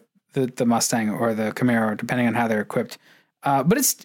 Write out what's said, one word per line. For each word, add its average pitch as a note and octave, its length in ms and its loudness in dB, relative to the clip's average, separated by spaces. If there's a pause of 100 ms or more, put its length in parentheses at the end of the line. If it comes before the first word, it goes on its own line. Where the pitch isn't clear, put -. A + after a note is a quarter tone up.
(340)
the, C3 120 0
the A#2+ 180 -2
Mustang A2+ 460 0
or A2+ 240 0
the G#2+ 180 -2
Camaro, A2+ 440 0
depending B2 300 -2
on A2+ 80 0
how A#2 120 0
they're A2 140 0
equipped. - 380 -6 (440)
Uh, C#3 200 0
but G3+ 140 4
it's, C#4 280 0